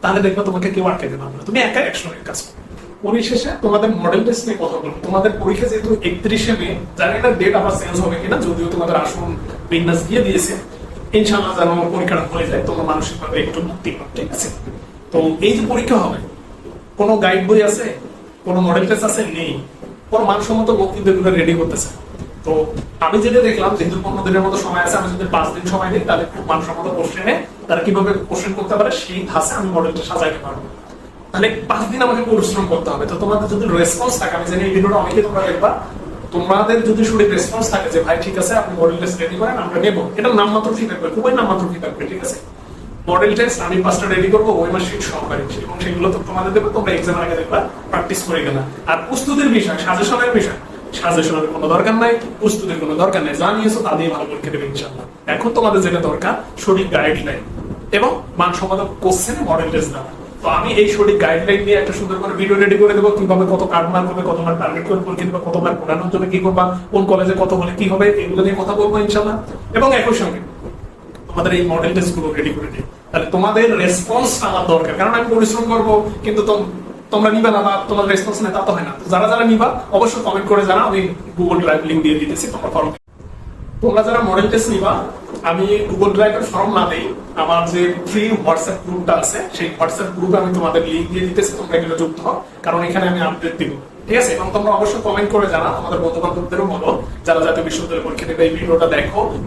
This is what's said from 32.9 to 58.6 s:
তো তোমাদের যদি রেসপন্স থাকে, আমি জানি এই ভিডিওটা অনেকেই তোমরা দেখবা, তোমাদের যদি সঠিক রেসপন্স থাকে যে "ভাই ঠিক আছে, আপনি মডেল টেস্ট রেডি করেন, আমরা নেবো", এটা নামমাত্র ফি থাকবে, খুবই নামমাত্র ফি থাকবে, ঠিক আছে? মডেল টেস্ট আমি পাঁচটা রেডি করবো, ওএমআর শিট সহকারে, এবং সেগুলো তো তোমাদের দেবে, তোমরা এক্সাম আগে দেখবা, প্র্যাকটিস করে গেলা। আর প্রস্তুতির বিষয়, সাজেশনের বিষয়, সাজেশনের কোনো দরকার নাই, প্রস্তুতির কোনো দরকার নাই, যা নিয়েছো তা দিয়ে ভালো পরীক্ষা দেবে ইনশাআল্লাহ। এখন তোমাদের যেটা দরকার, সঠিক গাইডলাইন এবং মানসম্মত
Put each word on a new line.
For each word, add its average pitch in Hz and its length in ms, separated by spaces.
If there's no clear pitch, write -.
তো 175 100
তোমাদের 208 380
যদি - 120
রেসপন্স 240 420
থাকে, - 160
আমি 170 160
জানি 185 120
এই 196 120
ভিডিওটা 196 220
অনেকেই - 260
তোমরা 190 180
দেখবা, 190 280
তোমাদের 196 520
যদি 214 220
সঠিক 208 260
রেসপন্স 226 420
থাকে - 160
যে 165 120
"ভাই 165 200
ঠিক 185 200
আছে, 196 140
আপনি 180 260
মডেল 165 200
টেস্ট 175 200
রেডি 165 200
করেন, 226 160
আমরা - 220
নেবো", 196 220
এটা 226 160
নামমাত্র 214 400
ফি 220 180
থাকবে, 170 240
খুবই 247 240
নামমাত্র 190 240
ফি 160 60
থাকবে, - 300
ঠিক 185 160
আছে? - 120
মডেল 190 260
টেস্ট 240 260
আমি 185 140
পাঁচটা 185 200
রেডি 185 180
করবো, 214 260
ওএমআর 180 280
শিট - 220
সহকারে, 139 340
এবং - 180
সেগুলো 180 300
তো 156 140
তোমাদের 185 280
দেবে, 208 180
তোমরা 196 180
এক্সাম 170 240
আগে - 200
দেখবা, - 240
প্র্যাকটিস 185 360
করে 160 180
গেলা। 135 160
আর 160 100
প্রস্তুতির 269 500
বিষয়, 185 280
সাজেশনের 240 540
বিষয়, - 200
সাজেশনের 160 520
কোনো 147 140
দরকার 202 360
নাই, 233 100
প্রস্তুতির 190 440
কোনো 151 120
দরকার 185 280
নাই, 143 180
যা 170 100
নিয়েছো 220 340
তা 151 120
দিয়ে 165 120
ভালো 147 160
পরীক্ষা 143 260
দেবে 139 140
ইনশাআল্লাহ। - 400
এখন 233 220
তোমাদের 208 240
যেটা 180 180
দরকার, 180 240
সঠিক 190 300
গাইডলাইন 147 480
এবং 226 200
মানসম্মত 185 420